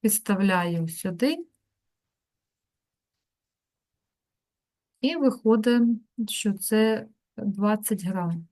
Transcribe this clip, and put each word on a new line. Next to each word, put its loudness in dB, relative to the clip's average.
Підставляю 0
сюди. -2
І 0
виходить, 2
що -2
це 0
двадцять -2
грам. -4